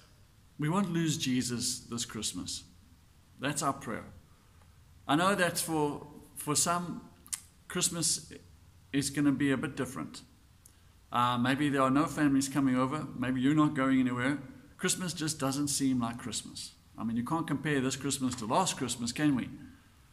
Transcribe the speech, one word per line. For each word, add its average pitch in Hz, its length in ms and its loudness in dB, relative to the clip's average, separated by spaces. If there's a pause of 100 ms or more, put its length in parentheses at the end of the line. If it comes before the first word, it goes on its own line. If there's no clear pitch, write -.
(580)
we 151 100 -2
won't 185 240 0
lose 165 240 2
Jesus 123 680 -2
this 117 240 -6
Christmas. - 580 -6 (760)
That's 147 220 -2
our 143 120 0
prayer. 104 320 -8 (1000)
I 139 80 2
know 190 200 4
that 170 240 2
for, 151 480 0 (300)
for 147 180 -2
some, 170 460 0 (680)
Christmas - 680 -2 (580)
is 139 200 0
gonna 143 200 4
be 139 200 2
a 131 60 2
bit - 180 -4
different. - 480 -6 (880)
Uh, 123 260 2
maybe 135 320 2
there 135 140 4
are 131 80 4
no 147 160 4
families 139 420 2
coming 135 260 2
over. 131 300 0 (100)
Maybe 127 260 0
you're 139 120 6
not 151 220 4
going 135 240 4
anywhere. 127 400 2 (380)
Christmas 180 340 -2
just 156 280 -4
doesn't 135 280 0
seem 135 320 2
like 117 200 -4
Christmas. - 520 -8 (260)
I 101 60 -8
mean, 113 140 0
you 120 80 0
can't 160 200 -2
compare 143 360 0
this 131 160 0
Christmas 131 380 -2
to 117 100 -8
last 160 320 2
Christmas, 120 340 -4
can 151 240 2
we? 104 140 -2 (640)